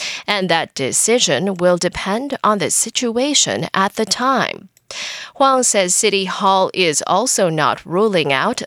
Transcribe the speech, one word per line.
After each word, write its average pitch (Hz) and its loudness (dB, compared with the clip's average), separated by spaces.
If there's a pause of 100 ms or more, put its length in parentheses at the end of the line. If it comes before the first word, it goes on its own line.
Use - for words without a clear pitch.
(280)
and 196 0
that 165 -2
decision 180 0
will 180 2
depend 214 -4
on 208 2
the 147 -2
situation 233 0
at 196 0
the 220 -2
time. 208 -2 (680)
Huang 262 4
says 190 2
City 196 2
Hall 190 2
is 165 0
also 196 2
not 147 0
ruling 175 0
out 165 0